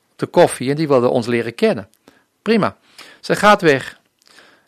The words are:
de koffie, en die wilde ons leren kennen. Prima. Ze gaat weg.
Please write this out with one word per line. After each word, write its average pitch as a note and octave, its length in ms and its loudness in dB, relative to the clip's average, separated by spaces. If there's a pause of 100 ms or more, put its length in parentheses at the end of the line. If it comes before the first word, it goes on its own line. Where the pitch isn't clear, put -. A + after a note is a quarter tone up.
(160)
de - 100 -10
koffie, C3+ 440 0
en C#3+ 60 -2
die D#3 120 -4
wilde B2+ 200 2
ons A#2+ 200 -2
leren A#2 280 -4
kennen. G3 340 -4 (520)
Prima. G3 360 -2 (420)
Ze - 160 -4
gaat G#3 260 4
weg. C#3 380 0 (680)